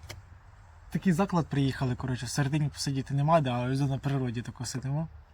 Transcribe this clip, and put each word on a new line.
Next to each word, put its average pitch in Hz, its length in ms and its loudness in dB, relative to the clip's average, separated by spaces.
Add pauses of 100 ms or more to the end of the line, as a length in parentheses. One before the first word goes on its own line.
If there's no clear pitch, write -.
(880)
такий 180 240 2
заклад 175 340 2
приїхали, 135 480 0
коротше, 127 300 -4
в 113 40 -6
середині 147 400 2
посидіти 135 440 -4
нема 151 280 6
де, 131 80 0
а 123 100 0
ось 127 200 0
на 135 180 2
природі 127 440 -2
тако 117 240 -10
сидимо. 139 420 -4 (260)